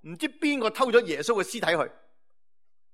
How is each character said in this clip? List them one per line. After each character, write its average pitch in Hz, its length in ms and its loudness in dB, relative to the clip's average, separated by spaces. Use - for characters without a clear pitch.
唔 165 160 -14
知 311 100 -4
邊 285 200 0
個 220 120 0
偷 254 200 0
咗 233 140 8
耶 151 160 -4
穌 220 200 0
嘅 - 20 -2
屍 - 80 -8
體 233 80 -8
去。 165 320 0